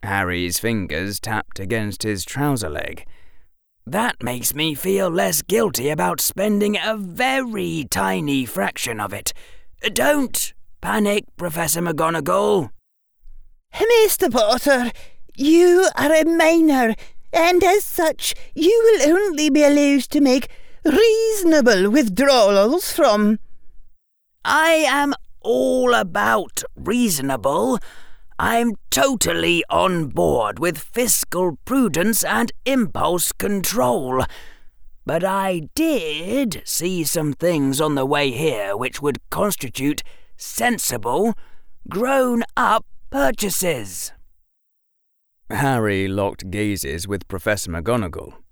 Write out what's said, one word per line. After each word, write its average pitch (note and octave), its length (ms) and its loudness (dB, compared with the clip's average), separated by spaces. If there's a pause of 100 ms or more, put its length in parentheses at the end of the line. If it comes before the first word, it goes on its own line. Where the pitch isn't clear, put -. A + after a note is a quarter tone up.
Harry's F2+ 560 -2
fingers G2 640 -4
tapped - 380 -6
against G#2 440 -4
his G#2 220 -4
trouser C3+ 460 -2
leg. - 340 -10 (840)
That G#3 360 -4
makes B2 320 -4
me D#3 200 -2
feel F#3+ 340 0
less F3 340 0
guilty F3 480 0
about E3+ 300 -2
spending G#3 560 0
a G3+ 200 -2
very G3+ 960 -4
tiny D#3+ 540 -2
fraction B2+ 560 -6
of G2+ 120 -6
it. G2+ 200 -8 (600)
Don't C4 600 0 (280)
panic, G#3 440 0 (120)
Professor E3 440 -4
McGonagall. E3 920 0 (1300)
Mister F#4 280 2
Potter, A#3+ 600 2 (460)
you F4 600 6
are D4 160 2
a D#4+ 120 6
minor, D#4+ 680 4 (380)
and F4 300 4
as G4 220 4
such, - 500 -2 (200)
you A4 440 6
will D4+ 180 4
only D#4 340 2
be D4 120 4
allowed C#4+ 400 6
to - 180 0
make C4 280 4 (360)
reasonable E4 1080 4
withdrawals A#3 1000 4
from G#3+ 460 4 (1040)
I D#4 440 4
am C#4+ 240 0 (280)
all B3+ 540 2
about G#3 680 0 (140)
reasonable. D#3+ 1000 0 (600)
I'm A#3 360 2 (160)
totally E3+ 760 2
on F3 400 2
board A2+ 500 0
with D#3+ 200 -2
fiscal F3+ 840 -2
prudence G#3 580 2
and G#3+ 300 -2 (120)
impulse F3+ 680 0
control. G3 920 0 (800)
But E3 200 -2
I F#3+ 500 -2
did G#3+ 920 -2
see F3 380 -2
some D3+ 300 -2
things C#3+ 480 0
on D3+ 140 0
the C3+ 120 0
way C#3+ 240 0
here A2+ 460 -2
which B2 240 -6
would C#3+ 180 -2 (120)
constitute D3 720 -2 (340)
sensible, G3 960 -2 (540)
grown-up A#3 960 0 (260)
purchases. F3+ 1040 -2 (1400)
Harry A2 580 0
locked F#2+ 440 -4
gazes G2 580 -4
with G2 200 -6
Professor G2 420 -4
McGonagall F2+ 640 -4 (180)